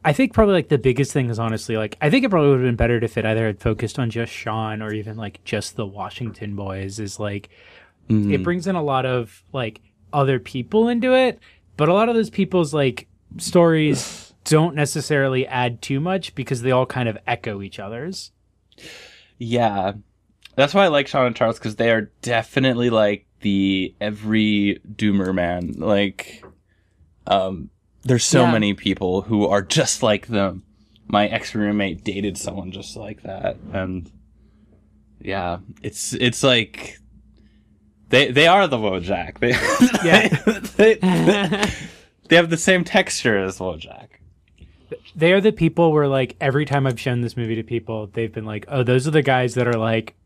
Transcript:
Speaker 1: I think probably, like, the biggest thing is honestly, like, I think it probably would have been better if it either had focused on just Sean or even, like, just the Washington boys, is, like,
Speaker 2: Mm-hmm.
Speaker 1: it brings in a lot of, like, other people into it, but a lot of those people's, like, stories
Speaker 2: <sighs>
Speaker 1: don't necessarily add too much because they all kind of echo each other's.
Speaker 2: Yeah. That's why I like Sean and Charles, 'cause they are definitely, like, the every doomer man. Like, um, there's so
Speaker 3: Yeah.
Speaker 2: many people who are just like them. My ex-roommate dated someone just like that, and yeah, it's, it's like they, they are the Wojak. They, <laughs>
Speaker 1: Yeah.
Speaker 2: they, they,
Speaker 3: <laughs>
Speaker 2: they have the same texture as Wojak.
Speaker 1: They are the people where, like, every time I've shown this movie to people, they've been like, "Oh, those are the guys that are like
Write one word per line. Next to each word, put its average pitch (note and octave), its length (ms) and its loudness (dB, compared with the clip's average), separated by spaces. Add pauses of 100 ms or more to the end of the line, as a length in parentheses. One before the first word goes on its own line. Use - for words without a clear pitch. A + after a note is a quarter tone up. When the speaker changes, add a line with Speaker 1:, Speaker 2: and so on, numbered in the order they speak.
Speaker 1:
I D#3 120 2
think C4 180 0
probably, G#3 220 4
like, D#3+ 160 0
the C#3+ 80 2
biggest B2+ 340 0
thing C3 160 -2
is A2+ 100 -4
honestly, A2+ 380 -4
like, G#2+ 240 -4
I D3+ 80 2
think A#3+ 160 2
it B3 60 0
probably D#3 200 4
would C3 100 4
have B2+ 80 0
been A#2+ 80 0
better A#2 280 2
if A#2 140 -4
it G#2+ 80 -2
either A2 200 0
had G#2 140 -4
focused A2 380 -4
on B2 100 -2
just A2+ 240 -6
Sean A2 480 -6
or G#2+ 140 -8
even, G#2+ 240 -10
like, G#2 260 -14
just - 320 -6
the A2+ 100 -6
Washington G2+ 680 -10
boys, G2 420 -8
is, G#2 220 -10
like, G2+ 300 -8 (580)
Speaker 2:
Mm-hmm. G#2 240 2
Speaker 1:
it G2 100 0
brings F3 240 -2
in F#3+ 100 -2
a E3 60 -2
lot C3+ 220 0
of, B2 380 -4 (100)
like, A#2 300 -6 (300)
other C#3 280 2
people G#3+ 480 0
into A#3+ 260 0
it, B3+ 240 2 (380)
but D3+ 140 2
a - 20 4
lot G#3+ 160 4
of A#3 60 0
those A3+ 160 0
people's, F3+ 420 0
like, C#3 360 0 (280)
stories D#3+ 1040 2
Speaker 2:
<sighs> - 40 -20
Speaker 1:
don't D#3 300 2
necessarily C#3 720 0
add B2 360 -4
too C#3 180 -4
much F#3 340 -4
because B2 280 -6
they B2+ 80 0
all B2+ 160 2
kind B2 220 -4
of G#2 180 -6
echo A#2 340 -6
each G2 180 -14
other's. A#2 540 -12 (1080)
Speaker 2:
Yeah. A2 540 -2 (640)
That's C#3 180 2
why G3 100 6
I F#3 40 4
like C#3+ 200 2
Sean C3 180 0
and A#2 100 -2
Charles, A2+ 220 0
'cause A2 180 -8
they A#2 140 2
are A2 200 0 (120)
definitely, A#2+ 680 0
like, G#2+ 380 2 (160)
the G2 580 0
every G#2 800 0 (160)
doomer G2 380 0
man. F2 420 -2
Like, G2+ 680 -2 (840)
um, F#2+ 440 -2 (320)
there's B2+ 220 0
so C3+ 180 4
Speaker 3:
Yeah. A#2 100 4
Speaker 2:
many G#2+ 220 0
people F#2+ 480 -2
who G#2 240 0
are G2+ 160 2
just B2+ 400 -2
like G#2+ 240 0
them. G2 360 -2 (440)
My G#2 220 2
ex-roommate G#2 720 -4
dated G2 360 -6
someone F#2 340 -10
just G2 240 -16
like G#2+ 260 -16
that, - 340 -8 (160)
and F#2 380 -8 (1120)
yeah, F2+ 380 -6 (240)
it's, - 320 -10
it's B2 280 0
like - 560 0 (1120)
they, B2+ 200 4
they C#3+ 160 4
are F#3+ 200 6
the C3+ 120 -2
Wojak. F2+ 600 -4
They, A#2+ 120 0
<laughs> B3+ 560 2
Speaker 1:
Yeah. G#3 220 6 (480)
Speaker 2:
they, A3 180 6
they, F#3+ 760 0 (280)
Speaker 3:
<laughs> - 300 -20
Speaker 2:
they E3 80 6
have E3+ 140 4
the E3 60 0
same F3+ 280 2
texture B2+ 540 0
as F#2+ 200 -4
Wojak. F2 500 -10 (1080)
Speaker 1:
They E3+ 180 4
are G3 80 6
the G#3 120 4
people E3 400 2
where, D3+ 160 4
like, C3+ 320 0
every C#3+ 240 0
time C#3 220 0
I've B2 140 -2
shown B2 200 -2
this A#2+ 160 -6
movie A2+ 200 -4
to A2+ 60 -6
people, A2 460 -6
they've A2+ 240 -6
been A2 140 -10
like, G#2+ 220 -10
"Oh, C3 140 0
those B2+ 240 2
are D#3+ 60 -2
the D3+ 100 4
guys B2+ 320 2
that B2 140 0
are A#2 100 0
like A2+ 360 -2 (120)